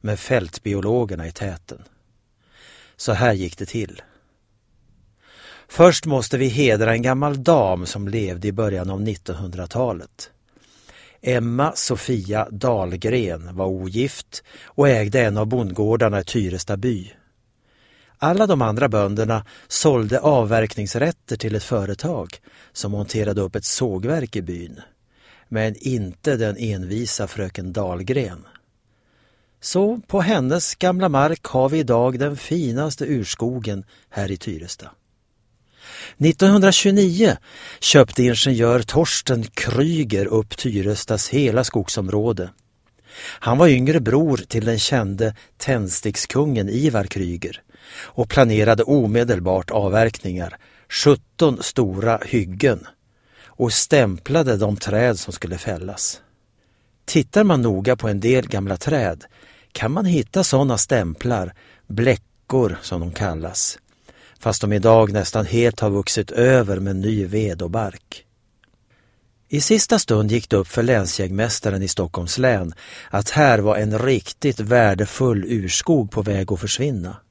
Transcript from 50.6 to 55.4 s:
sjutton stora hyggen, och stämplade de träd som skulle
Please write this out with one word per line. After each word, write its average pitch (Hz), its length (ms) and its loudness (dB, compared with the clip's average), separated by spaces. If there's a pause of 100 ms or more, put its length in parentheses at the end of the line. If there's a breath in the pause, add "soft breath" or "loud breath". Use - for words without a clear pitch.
sjutton - 760 2
stora 110 600 0
hyggen, 104 640 0 (580 soft breath)
och 120 280 -2
stämplade 127 840 2
de 101 200 0
träd 107 420 0
som - 140 -10
skulle 87 240 -8